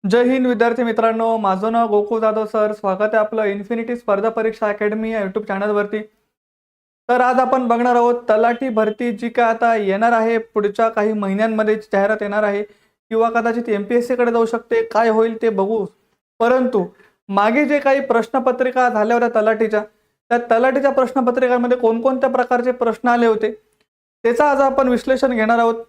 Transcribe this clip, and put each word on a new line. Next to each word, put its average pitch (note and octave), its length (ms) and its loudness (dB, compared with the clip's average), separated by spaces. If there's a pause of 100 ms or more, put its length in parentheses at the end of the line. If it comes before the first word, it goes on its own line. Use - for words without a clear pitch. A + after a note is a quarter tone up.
जय A#3 140 4
हिंद B3+ 240 2
विद्यार्थी A#3 360 0
मित्रांनो, A3+ 540 0
माझं G3+ 340 -2
नाव A#3 160 0
गोकुळ G#3 320 0
जाधव A3 260 0
सर. G#3+ 280 -2
स्वागत G3 280 -4
आहे G#3+ 160 0
आपलं G#3+ 260 0
इन्फिनिटी A3+ 520 -4
स्पर्धा G#3+ 340 -2
परीक्षा A3 400 -2
अकॅडमी G#3+ 420 -4
या A3+ 100 -4
YouTube G3+ 240 -6
चॅनलवरती. G#3 560 -2 (1080)
तर B3 120 2
आज B3 180 2
आपण B3+ 280 0
बघणार A#3+ 280 2
आहोत A#3+ 200 4
तलाठी A#3+ 540 0
भरती A3 420 -2
जी A#3 180 -6
काय A#3 160 0
आता A3+ 300 2
येणार G#3 360 0
आहे, A3+ 260 2
पुढच्या A3 520 -2
काही A3 240 -2
महिन्यांमध्ये G#3+ 600 0
जी G#3+ 180 -14
जाहिरात G3+ 280 0
येणार G#3 220 -2
आहे G#3 200 -2 (460)
किंवा A3+ 200 0
कदाचित A#3 400 -2
एमपीएससी A#3+ 460 -2
कडे A#3+ 160 0
जाऊ A#3 140 2
शकते, A3+ 400 -2
काय A3+ 240 2
होईल A3+ 320 0
ते A3+ 80 2
बघू. G3+ 360 -2 (540)
परंतु A#3+ 460 2 (440)
मागे A3 360 2
जे C#4+ 140 0
काही C#4 220 2
प्रश्नपत्रिका B3+ 880 0
झाल्या A3 300 0
होत्या A#3 220 0
तलाठीच्या, G#3+ 420 0 (460)
त्या A#3+ 80 2
तलाठीच्या B3 540 2
प्रश्नपत्रिकांमध्ये B3 840 0
कोणकोणत्या B3 520 0
प्रकारचे B3 420 0
प्रश्न A#3 360 -2
आले A#3+ 180 2
होते A3 260 0 (720)
त्याचं A#3 200 2
आज C#4 180 2
आपण C4+ 260 2
विश्लेषण B3+ 460 0
घेणार A3+ 260 2
आहोत. A3+ 280 0